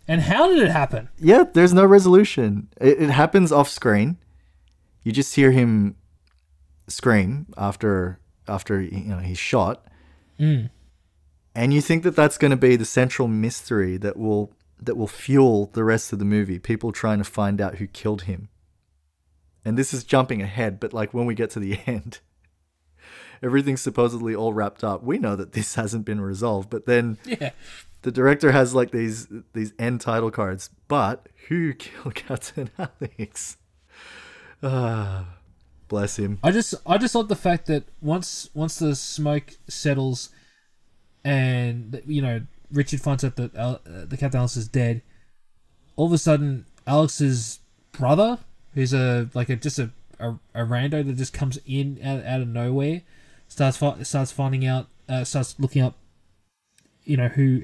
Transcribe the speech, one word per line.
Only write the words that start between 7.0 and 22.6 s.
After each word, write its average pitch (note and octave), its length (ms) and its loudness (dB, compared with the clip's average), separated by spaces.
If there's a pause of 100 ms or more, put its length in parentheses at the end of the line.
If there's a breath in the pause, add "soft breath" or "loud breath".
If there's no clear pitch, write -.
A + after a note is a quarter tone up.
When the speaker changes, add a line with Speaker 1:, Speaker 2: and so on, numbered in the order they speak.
Speaker 2:
after, F#2+ 640 -4 (260)
after, G2 340 -4
you F#2+ 200 -8
know, G2 180 -8
he's F2+ 200 -6
shot. G#2+ 460 -2 (540 soft breath)
Speaker 1:
Mm. C#3+ 320 0 (840)
Speaker 2:
And B2+ 200 2
you D3 60 4
think E3 240 0
that F3+ 120 2
that's D3+ 220 4
gonna C#3 180 4
be B2+ 200 6
the A2+ 80 0
central B2 440 0
mystery G#2+ 680 -2
that G2+ 180 -6
will, G#2 360 -2 (280)
that A2+ 160 -4
will A2 120 -4
fuel B2 680 4
the A2+ 100 0
rest A2 280 0
of G#2+ 60 -8
the G2+ 60 -6
movie, G2+ 340 0
people A2+ 320 -4
trying G#2+ 280 -2
to G2+ 60 -2
find G2+ 360 -2
out F#2+ 160 -4
who G2+ 100 -8
killed G#2 360 -6
him. F#2+ 260 -10 (1160)
And A2+ 140 -2
this C3+ 160 -2
is B2 100 -8
jumping C3 380 0
ahead, G2+ 380 -6
but, A2 120 -8
like, A2 220 -6
when A#2+ 120 -2
we A#2 80 -4
get A2 160 -4
to A2+ 100 -10
the G2 220 -6
<laughs> - 40 -10
end, A2 320 -8 (1200 loud breath)